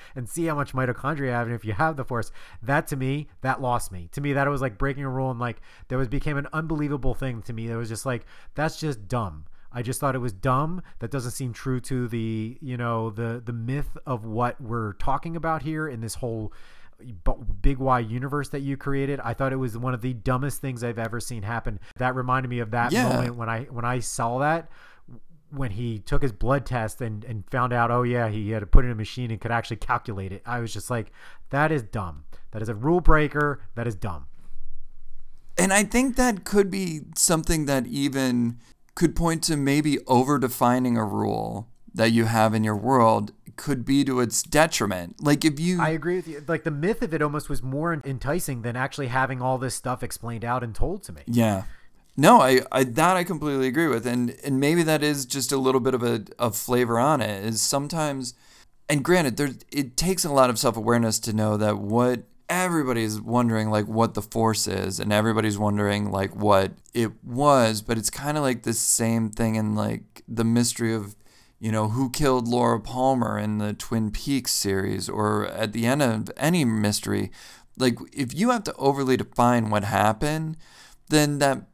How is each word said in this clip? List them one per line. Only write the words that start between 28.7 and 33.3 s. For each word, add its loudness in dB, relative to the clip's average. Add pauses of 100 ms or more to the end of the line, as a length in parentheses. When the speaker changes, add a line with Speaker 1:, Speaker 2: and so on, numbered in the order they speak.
Speaker 1:
in 0
a -4
machine -6
and -6
could -4
actually -2
calculate -4
it. -12
I -6
was -6
just -8
like, -6 (380)
"That 0
is -2
dumb. -8 (260)
That -6
is -4
a -4
rule 2
breaker. 6 (100)